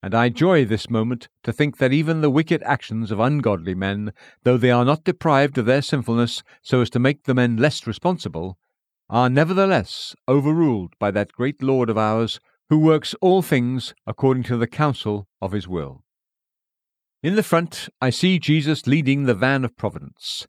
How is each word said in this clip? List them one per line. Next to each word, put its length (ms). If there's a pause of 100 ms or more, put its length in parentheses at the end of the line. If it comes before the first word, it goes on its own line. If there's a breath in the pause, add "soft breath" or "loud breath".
And 120
I 140
joy 360
this 260
moment 380 (140)
to 100
think 260
that 140
even 280
the 100
wicked 320
actions 480
of 80
ungodly 560
men, 380 (320 soft breath)
though 120
they 140
are 140
not 180
deprived 560
of 80
their 160
sinfulness 640 (180 soft breath)
so 180
as 100
to 100
make 240
the 100
men 220
less 300
responsible, 720 (500)
are 220
nevertheless 840 (140)
overruled 720
by 100
that 220
great 300
Lord 280
of 80
ours, 400 (300)
who 100
works 420
all 220
things 520 (120)
according 380
to 120
the 120
counsel 600 (120)
of 120
his 140
will. 380 (1160)
In 120
the 80
front, 460 (120)
I 100
see 280
Jesus 480
leading 380
the 100
van 300
of 120
providence. 720